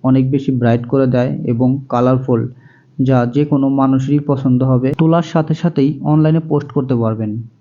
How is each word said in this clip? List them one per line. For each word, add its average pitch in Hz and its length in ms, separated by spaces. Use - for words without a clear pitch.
অনেক 131 160
বেশি 135 160
ব্রাইট 120 320
করে 135 220
দেয় 127 180
এবং 123 160
কালারফুল, 123 480
যা 131 100
যে 143 160
কোনো 139 160
মানুষেরই 135 500
পছন্দ 131 300
হবে। 127 180
তোলার 165 320
সাথে 156 300
সাথেই 147 280
অনলাইনে 156 380
পোস্ট 143 260
করতে 131 260
পারবেন। 110 280